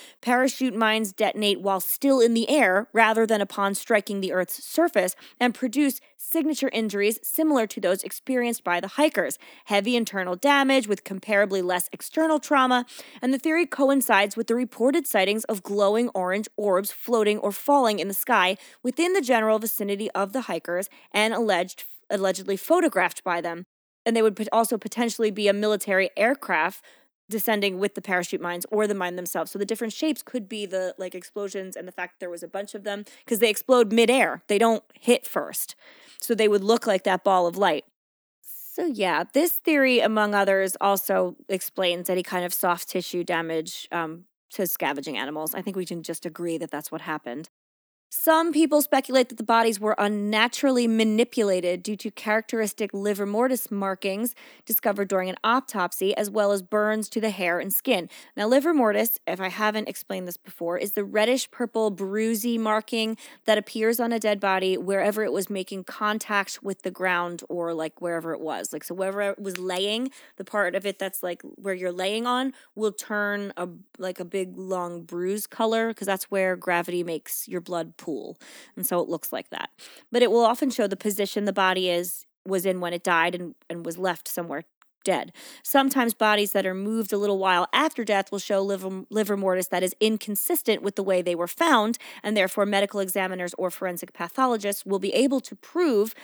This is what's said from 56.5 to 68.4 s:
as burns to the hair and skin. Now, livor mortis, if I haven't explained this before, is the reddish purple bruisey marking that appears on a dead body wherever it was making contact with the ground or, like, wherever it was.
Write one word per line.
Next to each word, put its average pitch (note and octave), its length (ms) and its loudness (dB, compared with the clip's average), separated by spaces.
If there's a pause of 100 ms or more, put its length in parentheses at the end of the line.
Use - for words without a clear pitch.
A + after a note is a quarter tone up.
as G3 80 0
burns G#3+ 480 0
to A3+ 100 -4
the G#3+ 120 0
hair F3+ 280 -2
and F#3 140 -4
skin. F#3+ 340 0 (300)
Now, G#3 100 0
livor C#4 260 4
mortis, A3 540 2
if F#3 140 -4
I F#3+ 80 -4
haven't G#3+ 400 -2
explained F#3+ 360 -10
this F3 120 -10
before, E3+ 400 -6
is - 160 -4
the G#3 100 -2
reddish G#3+ 480 2
purple A3 400 -2
bruisey A3 640 -2
marking A3 600 0 (260)
that G#3+ 140 4
appears A3+ 420 0
on A#3 140 0
a A3 80 0
dead G#3 180 2
body F#3+ 380 2
wherever G3 480 0
it B2+ 80 0
was F#3 160 -2
making F#3+ 340 -6
contact G#3 800 -4
with G3 200 -8
the F#3 80 -4
ground F3 580 -2
or, E3+ 240 -4
like, D#3+ 260 -6
wherever E3 320 -4
it - 80 -6
was. C#3+ 320 -6